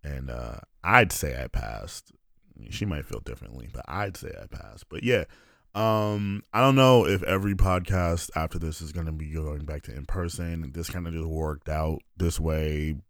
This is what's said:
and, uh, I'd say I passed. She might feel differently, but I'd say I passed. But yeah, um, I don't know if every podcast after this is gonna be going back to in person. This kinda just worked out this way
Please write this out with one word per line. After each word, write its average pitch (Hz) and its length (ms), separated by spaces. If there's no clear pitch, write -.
and, 67 260
uh, 60 300
I'd 113 260
say 65 320
I 62 40
passed. - 640
She - 160
might 76 200
feel - 140
differently, 57 540
but 60 160
I'd 98 260
say 85 160
I 98 40
passed. - 420
But - 160
yeah, 117 220
um, 104 680
I 110 80
don't 135 140
know 127 300
if 92 180
every 98 320
podcast 90 800
after 80 220
this 80 240
is 76 120
gonna 82 180
be 78 200
going 76 340
back 76 180
to - 100
in 69 120
person. 85 680
This 85 180
kinda 85 220
just 80 160
worked 78 400
out 78 320
this 85 240
way 78 560